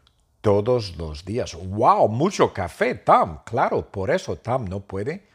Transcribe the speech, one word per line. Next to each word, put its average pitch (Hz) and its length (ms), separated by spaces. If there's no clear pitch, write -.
todos 104 560
los 80 280
días. 98 300
¡Wow! 110 540
Mucho 143 440
café, 170 420
Tom. 110 500
Claro, 147 460
por 98 200
eso 151 260
Tom 120 280
no 95 160
puede 107 540